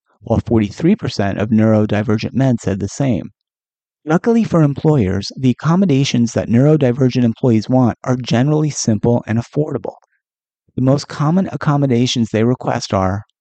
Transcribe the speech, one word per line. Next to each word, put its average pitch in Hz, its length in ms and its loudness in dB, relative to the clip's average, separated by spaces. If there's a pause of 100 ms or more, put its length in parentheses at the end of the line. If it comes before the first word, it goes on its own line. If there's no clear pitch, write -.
(220)
while 113 240 -2
forty-three 117 500 0
percent - 440 -4
of 110 100 -4
neurodivergent 107 840 0
men 127 240 0
said 95 220 -4
the 98 80 -4
same. 120 420 -4 (760)
Luckily 214 400 0
for 170 160 2
employers, 135 760 0
the 131 140 0
accommodations 139 840 0
that 95 140 -2
neurodivergent 127 800 2
employees 113 420 0
want 127 380 2
are 127 100 0
generally 139 540 0
simple 117 580 0
and 110 100 -2
affordable. - 580 -4 (800)
The 127 60 0
most 135 260 2
common 170 420 -2
accommodations 131 800 0
they 110 160 0
request 123 480 -2
are, 95 300 0 (180)